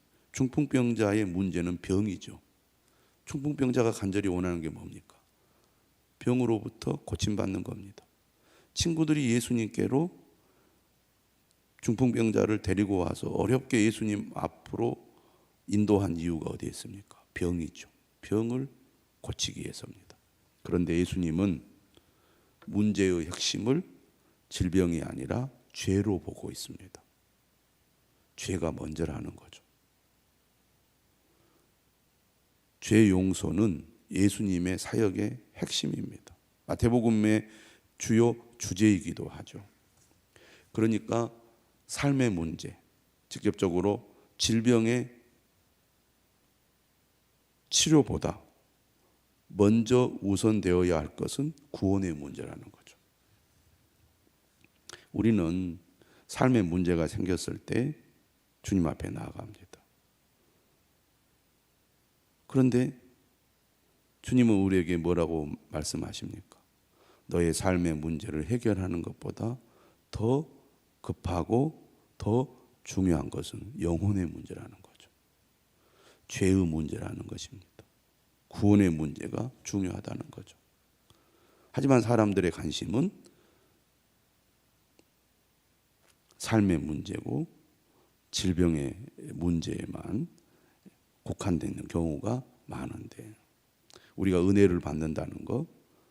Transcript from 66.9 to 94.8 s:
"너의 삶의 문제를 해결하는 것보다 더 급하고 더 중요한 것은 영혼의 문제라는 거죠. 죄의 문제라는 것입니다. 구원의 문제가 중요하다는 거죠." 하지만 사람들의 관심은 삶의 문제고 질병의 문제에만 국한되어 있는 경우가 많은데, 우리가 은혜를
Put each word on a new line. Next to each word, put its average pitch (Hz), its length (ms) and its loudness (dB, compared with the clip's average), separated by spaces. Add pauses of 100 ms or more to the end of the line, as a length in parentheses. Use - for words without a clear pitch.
"너의 85 280 2
삶의 87 400 0
문제를 76 520 -6
해결하는 95 560 -2
것보다 - 560 -8 (520)
더 127 380 -2 (520)
급하고 104 880 -2 (300)
더 120 360 0 (300)
중요한 90 460 0
것은 - 500 -10
영혼의 87 460 0
문제라는 - 440 -12 (120)
거죠. - 280 -20 (1200)
죄의 95 380 4
문제라는 80 600 -4
것입니다. - 420 -14 (800)
구원의 101 420 6
문제가 78 600 -4 (120)
중요하다는 - 680 -6
거죠." - 280 -20 (1120)
하지만 135 320 4
사람들의 104 480 4
관심은 107 600 -2 (3250)
삶의 98 420 2
문제고 76 680 -6 (880)
질병의 82 640 0 (360)
문제에만 87 920 -4 (920)
국한되어 - 480 -4
있는 64 160 -10
경우가 85 580 -4 (220)
많은데, - 680 -14 (800)
우리가 92 320 4
은혜를 98 320 6